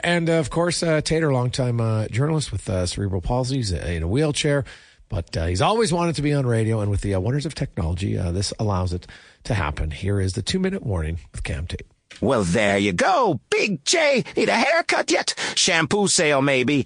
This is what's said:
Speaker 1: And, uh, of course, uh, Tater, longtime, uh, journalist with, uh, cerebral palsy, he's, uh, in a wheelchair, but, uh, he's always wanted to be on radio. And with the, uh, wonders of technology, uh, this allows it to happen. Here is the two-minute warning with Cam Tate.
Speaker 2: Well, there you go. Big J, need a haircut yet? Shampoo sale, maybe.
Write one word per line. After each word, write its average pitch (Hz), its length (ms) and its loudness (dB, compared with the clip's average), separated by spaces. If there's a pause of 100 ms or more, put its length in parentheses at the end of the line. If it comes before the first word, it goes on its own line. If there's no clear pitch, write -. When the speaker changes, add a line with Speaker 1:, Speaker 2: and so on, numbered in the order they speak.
Speaker 1:
And, 170 240 2
uh, 165 60 4
of 165 160 2
course, 170 320 0
uh, 156 180 2
Tater, 156 320 2
longtime, 123 480 0
uh, 110 280 2
journalist 147 440 0
with, 98 160 -6
uh, 92 160 0
cerebral 95 380 -2
palsy, 127 340 0
he's, 110 160 -2
uh, 82 60 -2
in 82 240 -4
a 82 40 -2
wheelchair, 143 560 2 (460)
but, 92 300 -6
uh, 80 80 0
he's 90 160 0
always 208 280 2
wanted 170 260 0
to 147 60 -4
be 147 120 2
on 139 100 2
radio. 113 360 2
And 101 100 0
with 98 100 0
the, 101 140 0
uh, 92 60 0
wonders 135 260 -2
of 143 80 -8
technology, 98 640 -2
uh, 92 120 -2
this 95 280 -2
allows 92 340 0
it 87 140 -6 (380)
to 123 100 -2
happen. 76 360 -2
Here 98 300 -2
is 92 140 -2
the - 80 -4
two-minute 190 420 -2
warning 82 340 -4 (140)
with - 120 -8
Cam 80 220 -6
Tate. - 200 -10 (340)
Speaker 2:
Well, 110 240 2
there 101 320 2
you 101 160 2
go. 196 560 2
Big 233 380 -2
J, 285 360 2 (140)
need 220 140 2
a 196 40 2
haircut 277 560 0
yet? - 240 0 (200)
Shampoo 185 540 2
sale, 147 340 2
maybe. 135 440 2